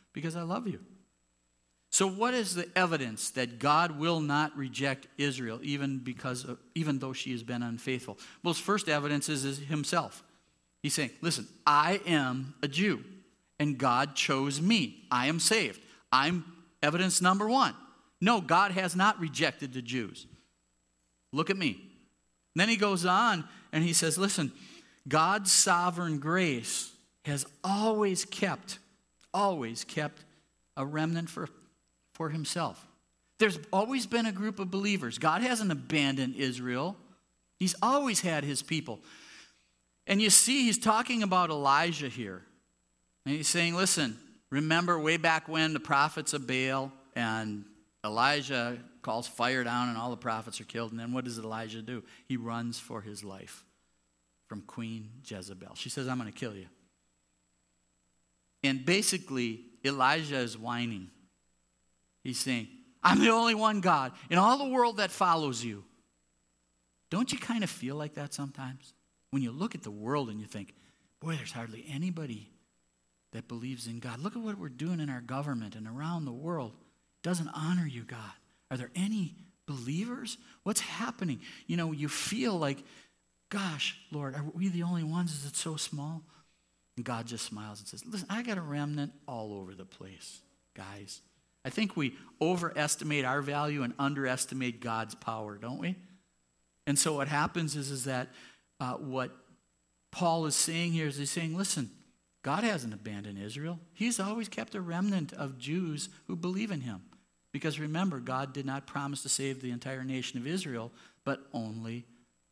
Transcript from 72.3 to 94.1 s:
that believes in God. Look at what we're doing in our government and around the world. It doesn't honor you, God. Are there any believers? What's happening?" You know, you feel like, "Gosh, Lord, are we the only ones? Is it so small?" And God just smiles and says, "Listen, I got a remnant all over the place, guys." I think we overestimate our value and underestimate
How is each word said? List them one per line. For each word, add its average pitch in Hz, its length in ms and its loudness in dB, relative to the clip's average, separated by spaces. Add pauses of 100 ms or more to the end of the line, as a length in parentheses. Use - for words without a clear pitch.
that 117 160 -12
believes 120 400 -8
in 117 100 -8
God. 120 220 -10
Look 208 160 -6
at 233 60 -6
what 208 160 -6
we're 175 100 -8
doing 156 320 -4
in 147 100 -2
our 127 100 -6
government 120 540 -4
and 110 140 -10
around 156 360 -4
the 131 80 -6
world. 143 420 -6
It - 500 -20
doesn't 165 240 -2
honor 165 360 0
you, 120 200 -6
God. 110 300 -14 (360)
Are 131 60 -4
there 123 180 -8
any 196 400 0 (320)
believers? 160 720 -6 (240)
What's 196 160 0
happening?" 190 640 -4 (240)
You 170 100 0
know, 165 140 -2
you 147 180 -4
feel 220 480 0
like, 139 280 -2 (640)
"Gosh, 185 500 -4 (140)
Lord, 143 240 -6
are 147 80 -4
we 170 240 -2
the 170 160 -2
only 175 180 0
ones? 165 300 -2
Is 143 120 -8
it 143 120 -8
so 160 200 -4
small?" 151 460 -6 (720)
And 120 100 -8
God 117 220 -6
just 117 180 -8
smiles 104 360 -10
and 98 80 -18
says, - 180 -14
"Listen, 196 240 -8
I 226 120 -4
got 233 140 -4
a 180 60 -4
remnant 147 520 -4 (120)
all 110 280 -8
over 95 200 -10
the 95 100 -16
place, - 580 -18 (320)
guys." 101 480 -14 (420)
I 131 60 -6
think 214 260 -2
we 143 200 0 (240)
overestimate 151 840 0
our 135 180 0
value 143 400 -2
and 120 160 -2
underestimate 131 800 -2